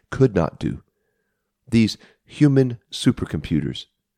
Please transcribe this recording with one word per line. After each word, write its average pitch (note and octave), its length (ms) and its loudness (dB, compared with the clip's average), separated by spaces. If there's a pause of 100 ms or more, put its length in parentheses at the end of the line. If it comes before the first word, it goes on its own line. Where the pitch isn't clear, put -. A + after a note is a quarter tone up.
could B2+ 240 2
not E2 240 -2
do. - 240 -8 (880)
These A2+ 300 2 (260)
human C3+ 540 2 (120)
supercomputers D2+ 920 -4 (320)